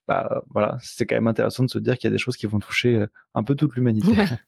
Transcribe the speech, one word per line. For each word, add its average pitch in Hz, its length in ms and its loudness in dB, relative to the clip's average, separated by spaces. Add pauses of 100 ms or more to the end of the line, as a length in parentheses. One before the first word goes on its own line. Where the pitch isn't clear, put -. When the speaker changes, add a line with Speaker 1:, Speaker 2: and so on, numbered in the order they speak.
Speaker 1:
bah, - 420 -2
voilà, 104 320 0
c'est - 240 -4
quand 117 100 -2
même 113 120 2
intéressant 113 360 0
de 127 60 2
se 110 100 -4
dire 120 180 0
qu'il - 120 -2
y - 20 -2
a 104 40 0
des - 40 2
choses - 180 -4
qui - 100 -8
vont 104 120 0
toucher, - 360 0
heu, 104 120 0 (280)
un 117 80 0
peu 139 120 0
toute 139 200 0
l'humanité. 123 400 2
<laughs> - 20 2
Speaker 2:
Ouais. 196 120 4 (180)